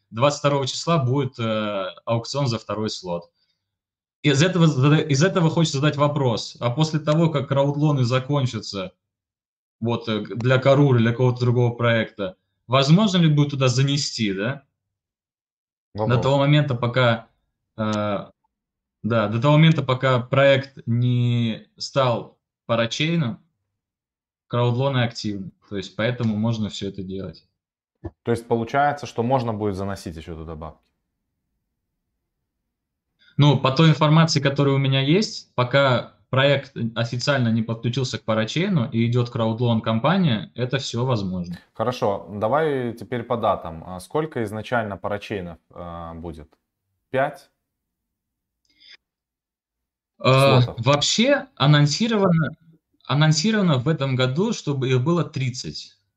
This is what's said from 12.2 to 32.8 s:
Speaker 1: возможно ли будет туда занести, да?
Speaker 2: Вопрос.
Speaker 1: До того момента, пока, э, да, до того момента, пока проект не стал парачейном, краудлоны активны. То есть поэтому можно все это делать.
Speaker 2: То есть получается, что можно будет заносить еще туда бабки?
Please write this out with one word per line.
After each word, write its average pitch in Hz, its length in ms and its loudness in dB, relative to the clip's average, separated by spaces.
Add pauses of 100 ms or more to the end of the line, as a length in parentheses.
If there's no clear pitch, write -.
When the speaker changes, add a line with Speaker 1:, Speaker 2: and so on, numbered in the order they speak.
Speaker 1:
возможно 165 520 4
ли 165 100 4
будет 147 220 2
туда 131 180 0
занести, 135 640 -2
да? 113 300 -6 (1300)
Speaker 2:
Вопрос. 113 220 0
Speaker 1:
До 117 60 2
того 139 160 2
момента, 143 360 2
пока, 120 540 0 (480)
э, 104 540 -4 (720)
да, 110 260 0
до 113 140 -2
того 151 160 6
момента, 156 240 4
пока 127 380 0
проект 135 640 2
не 120 800 0 (100)
стал 120 600 -4 (260)
парачейном, 120 760 -2 (1040)
краудлоны 120 580 0
активны. 101 460 -6 (180)
То 104 80 -8
есть 92 200 -8
поэтому 113 400 -2
можно 110 340 -2
все - 180 -8
это 95 140 -10
делать. 95 420 -10 (800)
Speaker 2:
То 120 80 -4
есть 117 180 -4
получается, 135 580 -2
что - 160 -6
можно 120 300 0
будет 104 240 -4
заносить 98 400 -8
еще 82 180 -14
туда 80 200 -14
бабки? 78 260 -16 (2500)